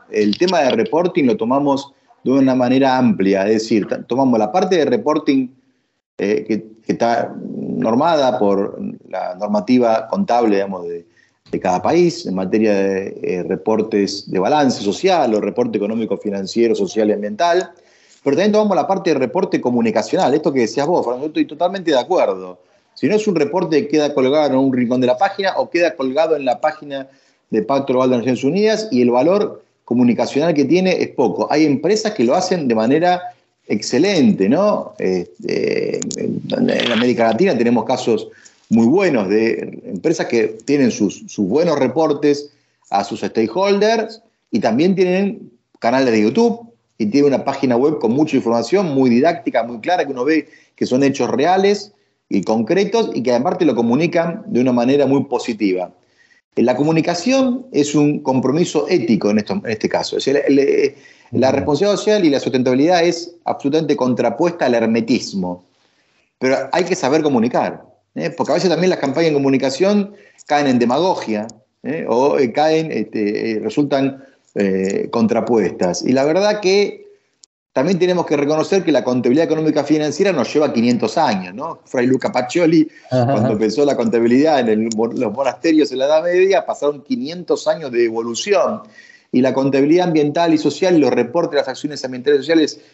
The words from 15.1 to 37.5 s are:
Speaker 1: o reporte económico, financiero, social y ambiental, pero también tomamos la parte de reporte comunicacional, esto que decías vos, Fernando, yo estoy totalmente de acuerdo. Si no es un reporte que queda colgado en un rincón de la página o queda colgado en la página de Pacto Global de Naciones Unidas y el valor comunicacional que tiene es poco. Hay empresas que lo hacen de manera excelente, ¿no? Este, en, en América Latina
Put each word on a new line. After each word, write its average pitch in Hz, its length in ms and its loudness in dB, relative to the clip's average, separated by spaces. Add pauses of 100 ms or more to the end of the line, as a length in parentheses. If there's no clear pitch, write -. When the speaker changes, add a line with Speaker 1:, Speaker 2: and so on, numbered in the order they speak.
Speaker 1:
o 104 60 0
reporte 107 360 -2
económico, 104 400 -4
financiero, 104 560 -2
social 104 360 0
y 104 40 2
ambiental, 107 560 -2 (540)
pero 139 140 0
también 202 160 2
tomamos 208 220 2
la 143 120 0
parte 175 260 0
de 139 60 0
reporte 135 420 -2
comunicacional, 123 720 0
esto 151 180 0
que 135 100 0
decías 139 260 -2
vos, 160 180 0
Fernando, 127 200 -4
yo - 20 -6
estoy 156 180 -2
totalmente 170 460 -4
de 131 80 2
acuerdo. 104 580 -2 (380)
Si 127 120 -2
no 190 100 2
es 214 100 -4
un 190 80 0
reporte 156 480 0
que - 40 -6
queda 147 280 0
colgado 139 320 2
en 131 80 0
un 135 180 2
rincón 123 260 0
de 127 60 2
la 123 120 2
página 196 400 -2
o 131 120 -4
queda 170 260 0
colgado 151 400 0
en 139 100 -4
la 120 140 0
página 143 480 -6 (440)
de 110 100 0
Pacto 135 320 -2
Global 127 160 2
de 123 80 2
Naciones 120 260 -2
Unidas 208 460 0
y 123 140 2
el 120 80 4
valor 175 500 0 (220)
comunicacional 123 720 0
que 143 100 2
tiene 180 380 2
es - 60 -4
poco. 113 420 -2
Hay 151 140 2
empresas 196 480 0
que 123 100 0
lo 123 100 2
hacen 175 340 0
de 117 60 2
manera 160 480 2 (460)
excelente, 120 840 2
¿no? 190 480 0
Este, - 1000 -4 (180)
en, - 320 -6
en 95 420 -2
América 113 360 0
Latina 135 280 0